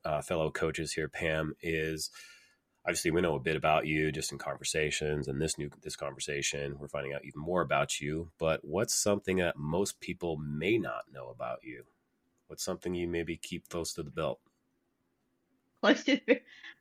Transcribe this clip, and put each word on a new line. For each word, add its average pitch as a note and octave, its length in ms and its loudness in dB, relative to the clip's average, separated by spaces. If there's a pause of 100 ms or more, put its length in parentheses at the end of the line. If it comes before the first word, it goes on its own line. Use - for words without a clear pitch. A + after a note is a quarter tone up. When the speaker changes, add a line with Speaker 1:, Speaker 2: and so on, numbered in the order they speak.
Speaker 1:
uh, D2+ 200 0
fellow D#2+ 260 2
coaches D#2 440 -2
here, D#2 140 -2
Pam, D#2 540 0
is D#2 480 -2 (760)
obviously E2+ 260 2
we E2+ 100 4
know E2 140 4
a C#2 40 0
bit D2+ 160 0
about D2+ 300 4
you D#2 260 2
just D2 200 -4
in C#2+ 60 -8
conversations, D2 880 0
and C#2 140 -2
this D#2+ 160 0
new, C#2+ 120 -6 (140)
this D2+ 120 -8
conversation, C#2+ 840 -4
we're C#2+ 80 -10
finding C#2 260 -6
out C#2 100 -6
even C#2+ 180 -12
more E2+ 200 2
about C#2+ 400 2
you. D#2 380 -4
But D#2+ 260 0
what's F2+ 300 0
something G2+ 420 2
that F2 200 2
most D#2 420 0
people E2+ 380 -4
may D2+ 400 2
not A1 260 -4 (100)
know C2 160 -12
about B1 340 -6
you? B1 200 -12 (640)
What's - 160 -10
something F2+ 320 -2
you F2 120 0
maybe E2+ 300 -2
keep - 320 -10
close E2+ 240 -4
to - 80 -6
the D2 80 -8
belt? C#2+ 300 -2 (1400)
Speaker 2:
Close C#4+ 220 8
to C#4 200 4
the, B3+ 160 6 (400)